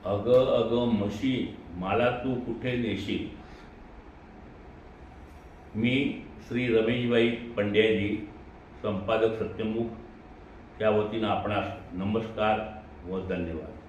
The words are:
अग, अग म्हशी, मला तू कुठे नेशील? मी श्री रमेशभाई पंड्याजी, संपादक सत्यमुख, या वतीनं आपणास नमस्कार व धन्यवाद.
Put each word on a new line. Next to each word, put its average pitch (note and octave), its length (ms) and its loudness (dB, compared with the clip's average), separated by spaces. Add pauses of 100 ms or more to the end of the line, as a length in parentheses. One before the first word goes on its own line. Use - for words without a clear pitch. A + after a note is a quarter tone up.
अग, G#2 280 0
अग A#2+ 400 6
म्हशी, A#2 840 0 (120)
मला G2 400 2
तू B2+ 260 -2
कुठे A#2+ 360 -4
नेशील? G#2+ 560 -2 (2500)
मी B2 460 2 (260)
श्री A#2 300 2
रमेशभाई A#2 540 4
पंड्याजी, G#2 1000 2 (540)
संपादक G#2+ 600 2
सत्यमुख, A2 420 -2 (960)
या G#2+ 80 6
वतीनं G#2+ 380 2
आपणास G2 380 0 (260)
नमस्कार G#2+ 680 0 (460)
व F#2 220 -4
धन्यवाद. E2+ 480 -4 (140)